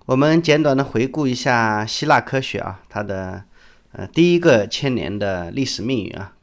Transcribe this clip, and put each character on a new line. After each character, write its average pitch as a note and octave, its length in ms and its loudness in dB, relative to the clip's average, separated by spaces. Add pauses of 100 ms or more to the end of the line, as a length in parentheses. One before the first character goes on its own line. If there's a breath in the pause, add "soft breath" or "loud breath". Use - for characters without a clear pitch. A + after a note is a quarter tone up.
我 C3 100 0
们 D#3 240 4
简 D#3 220 4
短 C#3+ 120 4
的 C3+ 80 2
回 C3 240 -2
顾 C#3 200 -2
一 B2+ 80 0
下 A2+ 500 0
希 D3 220 -6
腊 C#3+ 120 6
科 C3+ 220 -2
学 A#2+ 200 -6
啊， G2 280 -10
它 G#2 140 -6
的， F#2+ 400 -8 (500 soft breath)
呃， F#2+ 140 -12
第 F3 260 4
一 F3 60 4
个 B2 280 6
千 C3 280 -4
年 F#2+ 240 -4
的 F#2 320 -4
历 C3+ 160 -4
史 - 160 -8
命 A#2 200 -4
运 - 140 -12
啊， F#2+ 160 -12 (100)